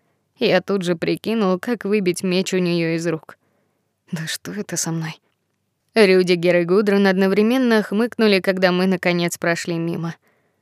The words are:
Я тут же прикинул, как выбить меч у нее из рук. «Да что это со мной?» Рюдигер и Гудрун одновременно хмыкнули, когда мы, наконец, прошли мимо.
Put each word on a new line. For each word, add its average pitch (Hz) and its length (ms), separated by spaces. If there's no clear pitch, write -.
Я 185 220
тут 196 220
же 175 140
прикинул, 185 600
как 240 260
выбить 196 380
меч 185 320
у 185 40
нее 170 360
из 165 120
рук. 160 300
«Да 160 140
что - 260
это 196 240
со 165 160
мной?» 160 280
Рюдигер 180 640
и 175 80
Гудрун 202 420
одновременно 208 760
хмыкнули, 214 580
когда 185 300
мы, 180 160
наконец, 175 520
прошли 170 380
мимо. 165 380